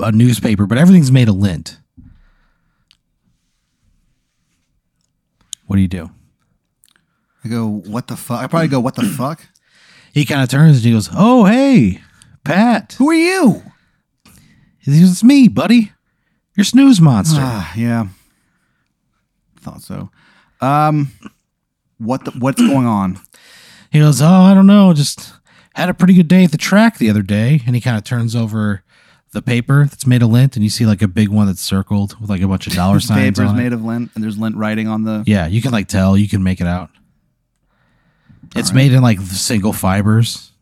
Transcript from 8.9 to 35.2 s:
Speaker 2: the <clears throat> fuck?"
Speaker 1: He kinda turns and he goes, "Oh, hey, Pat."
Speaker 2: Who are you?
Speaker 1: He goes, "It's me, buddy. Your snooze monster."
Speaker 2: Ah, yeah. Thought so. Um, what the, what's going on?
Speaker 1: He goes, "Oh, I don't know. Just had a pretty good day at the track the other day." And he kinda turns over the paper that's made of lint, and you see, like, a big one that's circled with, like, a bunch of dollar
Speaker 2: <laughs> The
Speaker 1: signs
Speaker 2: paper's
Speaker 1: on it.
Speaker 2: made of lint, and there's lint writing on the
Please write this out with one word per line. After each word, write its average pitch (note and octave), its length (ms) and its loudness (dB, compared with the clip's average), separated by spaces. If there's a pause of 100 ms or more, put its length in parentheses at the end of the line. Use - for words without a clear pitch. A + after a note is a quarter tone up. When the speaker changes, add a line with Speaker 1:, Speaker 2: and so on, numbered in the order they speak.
Speaker 2:
the B2 60 -6
<clears throat> G2+ 160 -4
fuck?" C#3 280 -10 (640)
Speaker 1:
He D3 120 -2
kinda C#3 220 -2
turns C#3+ 320 4
and A2 60 -2
he A#2 80 2
goes, G#2+ 200 0
"Oh, A#3 320 4
hey, A#3 560 2 (440)
Pat." G#3+ 540 -2
Speaker 2:
Who C#4 120 0
are E4 40 0
you? E4+ 480 0 (1160)
Speaker 1:
He - 120 -8 (100)
goes, F#3 120 6
"It's F3+ 120 -2
me, C4+ 240 6
buddy. G#3 440 0 (640)
Your G3+ 80 0
snooze B3+ 360 4
monster." C#3+ 400 2
Speaker 2:
Ah, G#2+ 360 -8
yeah. A#2 320 -4 (1500)
Thought - 220 -20
so. F#2+ 280 -16 (500)
Um, D3 520 -2 (840)
what A#2+ 260 -8
the, - 80 -12
what's C3+ 280 -4
going C#3 260 0
on? G2 340 -2 (720)
Speaker 1:
He D#3 100 2
goes, D3 200 2
"Oh, D3+ 80 4
I F#3 260 6
don't G3 120 6
know. G3 260 6
Just - 400 -6 (420)
had F3 140 -4
a F3+ 60 -4
pretty F#3 200 4
good F3 140 4
day F#3 160 4
at E3 80 2
the D3+ 60 -2
track A3 400 0
the A2+ 120 0
other G#2 120 0
day." A2 440 0
And B2 80 0
he A#2+ 60 -2
kinda A2+ 220 -4
turns A#2 340 -6
over G#2+ 460 -4 (500)
the G#2 100 -10
paper C3 440 0
that's - 200 -10
made B2 160 2
of A#2 60 4
lint, B2+ 280 2
and G#2 60 -2
you G#2 60 0
see, A2+ 160 -4
like, G#2+ 160 0
a G#2+ 80 0
big G2+ 220 -2
one G#2 160 0
that's F#2+ 160 -6
circled G2 580 -6
with, G2+ 80 -10
like, F#2+ 140 -4
a G2 40 0
bunch F#2+ 200 -4
of - 80 -8
dollar F#2 220 0
Speaker 2:
<laughs> - 20 0
The - 20 -2
Speaker 1:
signs G#2+ 180 -2 (200)
Speaker 2:
paper's - 120 0
Speaker 1:
on G#2+ 80 -2
it. B2 40 -2
Speaker 2:
made B2 100 -4
of A2+ 100 -6
lint, A2+ 320 -8
and A2 80 -8
there's G#2+ 140 -8
lint A2 200 -6
writing G#2+ 320 -4
on A2 160 -4
the G#2+ 220 -6